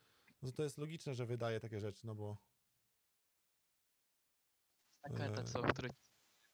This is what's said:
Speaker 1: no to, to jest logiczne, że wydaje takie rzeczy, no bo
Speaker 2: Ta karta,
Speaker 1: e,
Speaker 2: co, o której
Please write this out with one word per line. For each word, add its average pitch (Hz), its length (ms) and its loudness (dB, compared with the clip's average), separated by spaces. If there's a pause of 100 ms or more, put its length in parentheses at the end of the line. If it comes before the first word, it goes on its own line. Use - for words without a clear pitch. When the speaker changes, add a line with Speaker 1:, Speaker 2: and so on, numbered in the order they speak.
(420)
Speaker 1:
no 127 80 -4
to, 123 60 -10
to 151 60 2
jest 143 160 0
logiczne, 151 360 -4
że 120 120 0
wydaje 113 340 2
takie 110 200 -2
rzeczy, 104 260 -4
no 110 80 -4
bo 104 220 -4 (2750)
Speaker 2:
Ta 143 80 -8
karta, 107 300 0
Speaker 1:
e, 120 40 -2
Speaker 2:
co, 120 160 0
o - 20 2
której 127 280 4 (640)